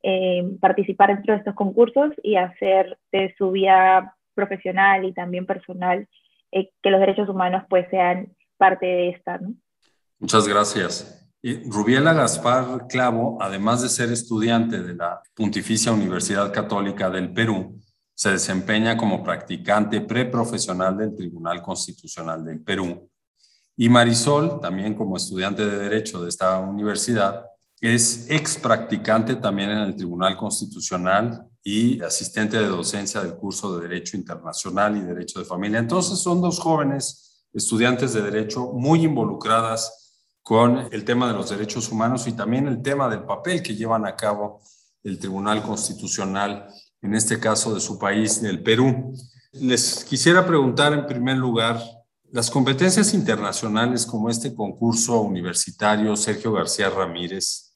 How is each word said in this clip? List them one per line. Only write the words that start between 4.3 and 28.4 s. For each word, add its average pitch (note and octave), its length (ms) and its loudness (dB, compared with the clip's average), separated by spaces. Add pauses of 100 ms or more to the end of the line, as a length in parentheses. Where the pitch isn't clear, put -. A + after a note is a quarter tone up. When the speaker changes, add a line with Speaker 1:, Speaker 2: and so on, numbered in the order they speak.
Speaker 1:
profesional G3 720 2
y F#3 80 -4
también F3+ 320 -6
personal, F#3 640 -2 (440)
eh, G3 200 -2 (100)
que G3 80 4
los F#3+ 100 6
derechos G3 300 4
humanos, F#3 400 0
pues, F3+ 220 4
sean F#3 420 0 (240)
parte F#3 280 4
de F3+ 240 2
esta, F3+ 280 -8
¿no? G3 160 -10 (640)
Speaker 2:
Muchas G#2 300 2
gracias. G2+ 800 -2 (160)
Eh, B2 220 -6
Rubiela B2+ 480 4
Gaspar B2+ 760 0
Clavo, A#2+ 540 0
además G2+ 400 0
de B2 80 -2
ser A#2+ 240 0
estudiante A2+ 680 0
de F2 140 -8
la E2+ 260 -6 (140)
Pontificia A2 560 0
Universidad G2 600 0
Católica G2+ 560 -2
del F2+ 240 -4
Perú, A2+ 480 -2 (320)
se - 180 0
desempeña G#2+ 640 0
como G#2 260 0
practicante G2+ 800 -2
preprofesional A2 960 -2
del G#2+ 200 -4
Tribunal E2+ 460 -8
Constitucional E2 840 -8
del D#2 180 -12
Perú. F#2 460 -4 (680)
Y A#2 140 4
Marisol, B2 720 4
también F#2+ 320 -4
como G2 240 -4
estudiante G2 480 -4
de G2+ 120 -2
Derecho G2+ 440 -4
de F2 80 -6
esta F#2 300 0
universidad, G2+ 840 -2 (380)
es A#2 500 0
ex - 260 -2